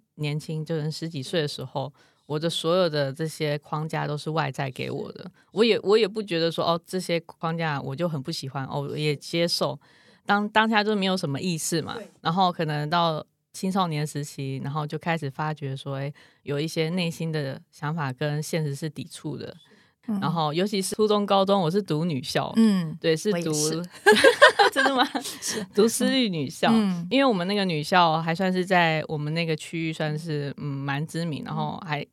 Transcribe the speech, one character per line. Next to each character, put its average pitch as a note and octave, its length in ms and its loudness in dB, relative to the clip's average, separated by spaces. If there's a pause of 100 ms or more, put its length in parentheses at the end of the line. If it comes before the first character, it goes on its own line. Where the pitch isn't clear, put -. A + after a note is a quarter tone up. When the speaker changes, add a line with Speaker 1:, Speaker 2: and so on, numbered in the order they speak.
(140)
Speaker 1:
年 D3+ 260 -2
轻， D#3 240 -6
就 D#3+ 160 -2
是 D3+ 100 -2
十 D#3+ 200 -6
几 D3+ 120 -6
岁 D#3+ 200 -2
的 D3 60 2
时 - 180 -8
候， C3+ 260 -6 (340)
我 D3+ 140 -4
的 E3 100 0
所 D#3+ 240 0
有 F3+ 140 4
的 D3 240 0
这 D#3+ 160 -4
些 D3+ 300 -2
框 D#3 320 -6
架 D3 180 -4
都 D3 100 -4
是 D3+ 120 -8
外 D#3 200 -2
在 C3+ 220 -6
给 B2+ 180 -8
我 - 220 -8
的， - 180 -16 (220)
我 G3 140 4
也， G3+ 160 6
我 G3+ 160 6
也 A3 100 4
不 A3 160 -4
觉 E3+ 160 -2
得 E3 100 2
说， D#3+ 140 -2
哦， E3+ 220 2
这 - 120 -4
些 F3 240 0
框 E3 360 -6
架 D#3 240 -2
我 C3+ 120 -6
就 E3+ 140 -2
很 D3+ 140 -4
不 E3 100 -6
喜 D3 160 -8
欢， C3+ 200 -6
哦， C#3+ 220 -4
我 - 80 -6
也 D3+ 160 0
接 E3+ 320 -2
受。 D3+ 320 0 (480)
当， G#3 220 2
当 A3 220 4
下 G#3+ 120 4
就 G#3 140 2
没 F#3+ 100 0
有 F#3 120 2
什 E3+ 120 -4
么 C#3 120 -4
意 F3 160 -2
识 D#3 240 -2
嘛。 G#2 140 -8
Speaker 2:
对。 - 140 -12 (120)
Speaker 1:
然 E3 120 0
后 F#3 160 4
可 F3 160 -2
能 D3+ 240 -2
到 E3 360 2 (280)
青 F#3+ 180 -4
少 F#3 160 2
年 D3+ 180 -2
时 D3 160 -4
期， C3+ 440 -6
然 C#3 80 -6
后 D3+ 120 -4
就 D3+ 120 -6
开 E3 200 -2
始 C#3+ 140 -6
发 D#3 220 -4
觉 C3+ 240 -8
说， C#3 180 -8
诶， C#3 180 -6 (300)
有 C#3+ 160 -2
一 D#3+ 80 -2
些 D#3+ 220 -2
内 F3 200 -2
心 D#3+ 220 -4
的 C#3+ 300 -4 (100)
想 D3+ 240 -6
法 C#3+ 160 -2
跟 D3 320 -2
现 D#3 220 -2
实 C#3 100 -4
是 D#3 140 -6
抵 - 160 -10
触 - 320 -10
的。 - 180 -12 (520)
Speaker 2:
嗯。 G#3 120 -2
Speaker 1:
然 C#3+ 100 2
后 D#3 240 0
尤 F3+ 140 2
其 G3+ 140 0
是 F#3+ 120 -4
初 G#3+ 140 2
中、 G#3 180 2
高 G3 200 4
中， G3 160 4
我 D#3+ 100 2
是 G3+ 100 2
读 D#3 220 -2
女 D3 180 0
校。 - 360 -2
Speaker 2:
嗯， F#3 420 2
Speaker 1:
对， E3 160 2
是 G#3 160 0
读 F#3 60 0
Speaker 2:
我 - 20 -2
也 E3 140 -2
是。 D#3+ 320 -2 (420)
Speaker 1:
<laughs> - 460 6
真 C4+ 100 2
的 C#4 100 4
吗？ C4 140 4 (320)
Speaker 2:
是。 G#3+ 340 -6
Speaker 1:
读 G#3 140 6
私 B3 220 0
立 B3+ 200 2
女 D#3 200 -4
校。 - 240 0
Speaker 2:
嗯。 F#3 360 2
Speaker 1:
因 A#3+ 80 2
为 C#4 60 6
我 C4 80 4
们 F3+ 160 0
那 G3+ 80 0
个 G3+ 80 0
女 E3 180 0
校 E3 400 4
还 E3 140 -2
算 F#3 160 0
是 F#3 140 0
在 E3+ 420 4
我 D#3 100 -4
们 D3 160 -4
那 E3+ 120 -2
个 D#3+ 100 -2
区 E3 320 -6
域 D#3+ 60 -4
算 D3+ 260 -2
是， D3 380 -6
Speaker 2:
嗯。 - 0 -
Speaker 1:
嗯， C#3 260 -6
蛮 C#3+ 240 -4
知 E3 160 -6
名， D#3+ 220 -4
然 D3+ 100 -8
后 D3+ 320 -6
还 D3 140 -4
Speaker 2:
嗯。 C#3+ 120 -12